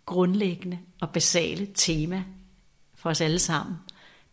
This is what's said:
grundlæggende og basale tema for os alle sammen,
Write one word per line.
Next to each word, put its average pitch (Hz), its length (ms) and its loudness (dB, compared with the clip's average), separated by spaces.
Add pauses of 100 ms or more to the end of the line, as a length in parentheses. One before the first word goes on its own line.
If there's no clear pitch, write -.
grundlæggende 180 720 0 (220)
og 165 100 -6
basale 170 640 0
tema 170 500 0 (720)
for - 140 -4
os 156 100 0
alle 160 180 2
sammen, 165 380 0 (560)